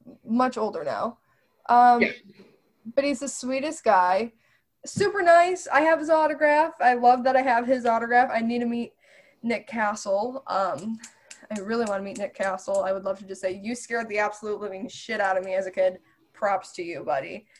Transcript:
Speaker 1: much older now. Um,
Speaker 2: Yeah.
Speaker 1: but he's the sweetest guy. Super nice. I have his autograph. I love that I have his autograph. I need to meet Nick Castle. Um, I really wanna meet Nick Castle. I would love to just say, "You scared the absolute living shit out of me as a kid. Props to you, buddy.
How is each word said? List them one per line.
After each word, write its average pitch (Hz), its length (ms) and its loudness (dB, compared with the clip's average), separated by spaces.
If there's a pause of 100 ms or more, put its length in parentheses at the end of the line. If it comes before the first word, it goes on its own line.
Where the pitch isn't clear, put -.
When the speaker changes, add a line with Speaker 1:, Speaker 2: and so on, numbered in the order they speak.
(240)
Speaker 1:
much 247 340 0
older 208 260 -4
now. 131 340 -4 (500)
Um, 240 340 8
Speaker 2:
Yeah. - 100 2 (840)
Speaker 1:
but 277 80 2
he's 285 160 -2
the 277 80 -8
sweetest 269 560 -6
guy. 196 480 2 (540)
Super 403 360 -2
nice. 349 460 4
I 277 140 2
have 320 180 4
his 311 100 -4
autograph. 302 680 2
I 247 140 6
love 247 300 4
that 262 120 4
I 262 60 4
have 240 240 2
his 247 200 0
autograph. 233 460 2
I 226 100 -2
need 240 180 -2
to 240 60 -2
meet 233 280 -6 (480)
Nick 220 260 -4
Castle. 220 800 -2
Um, 190 520 -4 (560)
I 208 40 -6
really 226 260 -2
wanna 196 180 -4
meet 196 160 -10
Nick 196 160 -8
Castle. 196 480 -2
I 190 80 -2
would 196 120 -6
love 196 160 -4
to 202 60 -20
just 190 160 -14
say, 185 100 -2
"You 202 220 -8
scared 233 360 -6
the 208 100 -4
absolute 208 420 -4
living 190 260 -10
shit - 320 -8
out 190 180 0
of 185 60 0
me 190 120 -6
as 190 100 -2
a 185 60 -10
kid. 185 280 0 (340)
Props 196 400 -2
to 180 100 -8
you, 170 200 -10
buddy. 165 440 -6 (120)